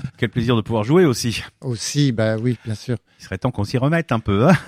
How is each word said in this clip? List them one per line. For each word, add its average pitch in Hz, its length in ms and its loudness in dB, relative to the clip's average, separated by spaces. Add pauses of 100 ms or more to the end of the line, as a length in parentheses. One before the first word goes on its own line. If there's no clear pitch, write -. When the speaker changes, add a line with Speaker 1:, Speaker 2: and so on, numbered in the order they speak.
(180)
Speaker 1:
Quel 117 120 -2
plaisir 120 280 0
de 110 40 2
pouvoir 110 220 -2
jouer 160 220 4
aussi. 123 360 0 (200)
Speaker 2:
Aussi, 139 500 -2
bah 110 260 0
oui, 117 280 -2
bien 110 100 -4
sûr. 117 220 -6 (200)
Speaker 1:
Il - 60 -20
serait 92 140 -8
temps - 140 -2
qu'on - 120 -4
s'y 104 140 -4
remette 156 340 0
un 117 80 0
peu, 104 300 2
hein ? 147 40 8 (140)